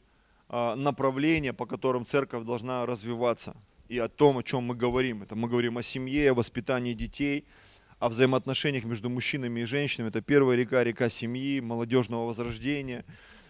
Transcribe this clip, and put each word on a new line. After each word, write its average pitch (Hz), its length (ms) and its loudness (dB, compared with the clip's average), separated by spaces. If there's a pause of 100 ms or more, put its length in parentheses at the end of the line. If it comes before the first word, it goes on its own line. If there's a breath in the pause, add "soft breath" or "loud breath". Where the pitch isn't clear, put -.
(480)
а, 117 300 -2
направления, 139 760 0
по 117 140 -8
которым 123 400 -2
церковь 127 400 -2
должна 123 400 -4
развиваться. 117 680 -2 (360)
И 120 100 -4
о 113 80 0
том, 143 300 6
о 120 60 -2
чем 127 200 -2
мы 120 120 -4
говорим. 120 480 0
Это 104 120 -12
мы 117 140 -2
говорим 120 280 2
о 120 60 -2
семье, 135 480 2
о 127 40 4
воспитании 123 580 0
детей, 143 500 -2 (560 soft breath)
о 120 100 2
взаимоотношениях 131 760 2
между 113 280 -4
мужчинами 123 480 -4
и 120 60 -2
женщинами. 127 440 -2
Это 107 120 -2
первая 135 360 6
река, 123 260 2
река 117 240 0
семьи, 131 520 -4
молодежного 117 680 0
возрождения, 120 800 -4 (440 loud breath)